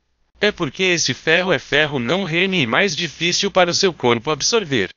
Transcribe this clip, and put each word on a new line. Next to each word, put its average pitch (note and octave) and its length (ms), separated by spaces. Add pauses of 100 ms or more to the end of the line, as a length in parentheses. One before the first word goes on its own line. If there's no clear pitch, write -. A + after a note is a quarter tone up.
(400)
É G#3 100
porque F3 320
esse F3 300
ferro F3 400
é C3+ 60
ferro C#3+ 400
não D3+ 260
reme F3+ 380
e B2 40
mais E3 300
difícil E3+ 540
para F3+ 200
o D#3+ 40
seu F#3 180
corpo A#2 380
absorver. C#3 680